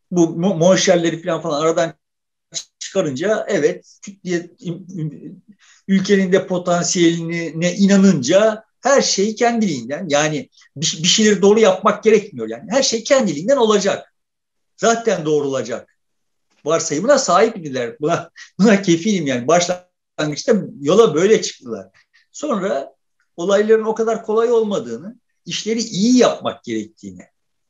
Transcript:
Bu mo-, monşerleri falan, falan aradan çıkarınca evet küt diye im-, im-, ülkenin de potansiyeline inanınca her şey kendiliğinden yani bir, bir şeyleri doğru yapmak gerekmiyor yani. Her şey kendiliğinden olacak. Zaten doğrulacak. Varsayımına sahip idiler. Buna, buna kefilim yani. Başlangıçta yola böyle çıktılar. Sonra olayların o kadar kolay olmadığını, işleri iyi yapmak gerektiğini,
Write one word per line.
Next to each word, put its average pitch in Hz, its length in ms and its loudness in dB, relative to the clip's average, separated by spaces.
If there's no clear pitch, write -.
Bu 175 100 2
mo-, 170 360 0
monşerleri 170 680 2
falan, 165 180 -4
falan 151 200 -4
aradan 165 320 0
çıkarınca 175 720 -4
evet 175 520 -6
küt - 220 -20
diye 175 160 -4
im-, 175 480 -14
im-, 156 480 -12
ülkenin 190 440 2
de 190 160 2
potansiyeline 170 1300 -2
inanınca 196 880 4
her 277 200 4
şey 208 340 -2
kendiliğinden 190 720 -2
yani 147 400 -2
bir, 160 280 -6
bir 175 40 0
şeyleri 208 340 2
doğru 202 180 6
yapmak 202 440 2
gerekmiyor 196 440 0
yani. 117 240 -12
Her 262 120 2
şey 226 200 -4
kendiliğinden 226 540 0
olacak. 208 560 0
Zaten 220 480 -2
doğrulacak. 135 720 -4
Varsayımına 160 520 0
sahip 202 400 2
idiler. 127 440 -8
Buna, 156 280 -4
buna 196 220 6
kefilim 170 460 0
yani. 123 200 -4
Başlangıçta 175 1080 -2
yola 170 340 4
böyle 196 260 2
çıktılar. 107 480 -12
Sonra 214 640 -6
olayların 214 460 2
o 220 120 -4
kadar 220 300 -4
kolay 226 260 0
olmadığını, 196 680 -4
işleri 214 340 -6
iyi 226 380 2
yapmak - 460 0
gerektiğini, 101 600 -10